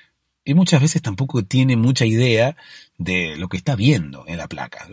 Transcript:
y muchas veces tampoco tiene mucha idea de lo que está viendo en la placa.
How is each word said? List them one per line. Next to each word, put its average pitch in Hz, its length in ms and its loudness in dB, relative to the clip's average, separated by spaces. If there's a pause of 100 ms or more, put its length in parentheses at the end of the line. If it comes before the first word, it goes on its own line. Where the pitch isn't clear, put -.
(440)
y 135 80 -2
muchas 170 300 4
veces 165 180 0
tampoco 120 440 -4
tiene 131 320 2
mucha 123 280 2
idea 117 520 2 (420)
de 87 380 -4
lo 90 120 -8
que 95 80 -6
está 123 200 -4
viendo 90 500 0
en 82 100 -10
la 78 100 -10
placa. 67 460 -14